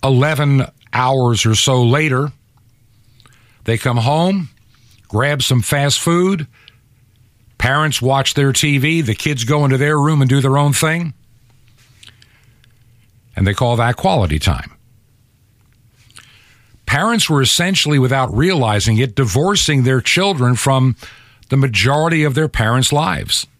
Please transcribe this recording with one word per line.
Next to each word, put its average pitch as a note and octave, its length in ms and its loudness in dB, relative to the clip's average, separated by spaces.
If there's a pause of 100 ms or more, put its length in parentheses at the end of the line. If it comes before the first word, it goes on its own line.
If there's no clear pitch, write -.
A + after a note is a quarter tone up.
eleven C#3 600 2 (260)
hours B2+ 540 0
or A2 80 2
so B2+ 300 2
later, C#3 480 0 (1300)
they A2+ 120 -2
come B2 200 -2
home, D#3+ 520 0 (600)
grab C3+ 320 0
some B2 200 0
fast C#3+ 380 0
food, F3 480 0 (1080)
parents C#3+ 440 -2
watch C3 340 0
their C#3 180 2
T D3 240 0
V, D#3 240 0
the C3 120 -2
kids C#3 300 -4
go D3 220 0
into C3+ 120 2
their D3 220 0
room D3 220 2
and C3 80 2
do C3+ 100 2
their C3+ 180 2
own C#3+ 140 2
thing, D#3+ 420 -2 (2250)
and F#2+ 100 0
they G2+ 80 0
call A#2+ 220 0
that A#2+ 220 0
quality G2+ 420 0
time. - 320 -2 (2250)
Parents G#3 440 -2
were D3 120 2
essentially, D3+ 580 0
without B2+ 340 0
realizing A2+ 640 0
it, A#2+ 160 -2
divorcing C#3 680 0
their B2+ 180 2
children D#3 540 0
from C3 400 0 (540)
the C3+ 80 0
majority C#3 680 0
of D3 100 0
their D#3 140 0
parents' A#2+ 460 0
lives. C#3+ 520 -2 (140)